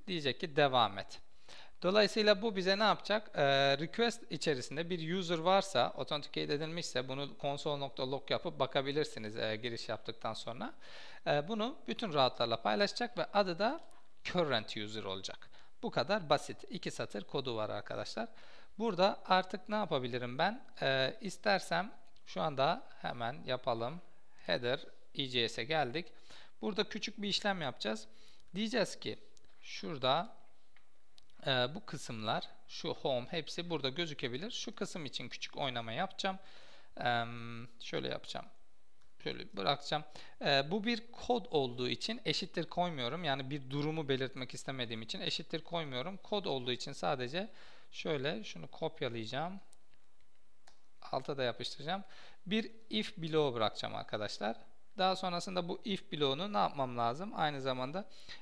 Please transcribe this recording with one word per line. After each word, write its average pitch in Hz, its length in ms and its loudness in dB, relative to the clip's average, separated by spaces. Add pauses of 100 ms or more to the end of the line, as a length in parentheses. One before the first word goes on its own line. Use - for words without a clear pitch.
diyecek 147 320 2
ki 156 160 -4
devam 127 420 8
et. - 240 -6 (640)
Dolayısıyla 208 580 6
bu 226 140 0
bize 190 240 4
ne 220 40 6
yapacak? 208 520 4
Ee, 139 420 6
request 214 540 0
içerisinde 147 580 0
bir 170 280 0
user 175 200 2
varsa, 175 440 6
authenticate 156 720 0
edilmişse 156 540 0
bunu 135 300 -4
konsol 143 400 0
nokta 139 340 -2
log 139 200 -2
yapıp 151 280 0
bakabilirsiniz, 135 800 0
e, 110 180 2
giriş 117 340 -4
yaptıktan 113 440 -4
sonra. 127 400 -6 (540)
E, 147 200 4
bunu 226 300 0 (100)
bütün 214 260 -2
route'larla 120 480 4
paylaşacak 208 560 2
ve 160 80 2
adı 185 340 2
da 262 200 2 (440)
current 139 540 2
user 107 260 -4
olacak. 95 460 -6 (340)
Bu 220 80 -2
kadar 156 380 2
basit. - 400 2
İki 185 220 -4
satır 185 320 -4
kodu 135 320 -2
var 107 140 0
arkadaşlar. 107 580 -4 (520)
Burada 196 460 6
artık 185 440 4
ne 208 60 2
yapabilirim 127 640 0
ben? - 280 2 (160)
E, 131 400 4
istersem 190 720 2 (340)
şu - 160 -2
anda 156 420 4 (180)
hemen 123 440 -2
yapalım. 127 560 0 (440)
Header 135 340 4 (340)
I 135 160 -2
C 120 200 4
S'e 117 140 -2
geldik. 147 440 2 (540)
Burada 214 280 2
küçük - 320 -4
bir 202 80 0
işlem 190 320 2
yapacağız. 151 460 -2 (480)
Diyeceğiz 214 440 2
ki - 200 -4 (420)
şurada, 156 760 2 (1120)
e, - 20 2 (260)
bu 202 100 -6
kısımlar, 113 640 -2 (180)
şu - 260 -2
home 127 360 0
hepsi 175 400 -4
burada 139 200 2
gözükebilir. 147 640 -2
Şu - 240 -4
kısım 180 300 -4
için 123 240 -4
küçük - 280 -6
oynama 120 340 0
yapacağım. 190 480 0 (580)
Em, 117 720 0 (120)
şöyle 135 280 -2
yapacağım. - 380 -4 (800)
Şöyle - 340 -4
bırakacağım. 151 460 2 (380)
E, 147 300 6
bu 208 120 0
bir 233 280 0
kod 233 400 0
olduğu 127 380 2
için 220 360 -2
eşittir 170 400 0
koymuyorum. 165 580 0
Yani 139 260 0
bir 139 200 -4
durumu 151 400 0
belirtmek 131 440 0
istemediğim 117 480 -4
için - 200 -6
eşittir 165 420 -2
koymuyorum. 160 540 -2
Kod 202 280 0
olduğu 127 260 0
için 123 200 -2
sadece 160 580 0 (420)
şöyle 160 520 0
şunu 160 240 -8
kopyalayacağım. 135 920 -2 (1500)
Alta 135 260 -2
da 131 60 2
yapıştıracağım. 143 600 -2 (420)
Bir 220 260 0 (180)
if - 280 0
bloğu 156 360 4
bırakacağım 107 420 2
arkadaşlar. 107 640 0 (400)
Daha 185 180 4
sonrasında 180 540 0
bu - 160 -4
if - 260 -2
bloğunu 151 420 2
ne 208 40 2
yapmam 139 400 2
lazım? 131 380 2
Aynı 147 260 2
zamanda 135 480 0 (320)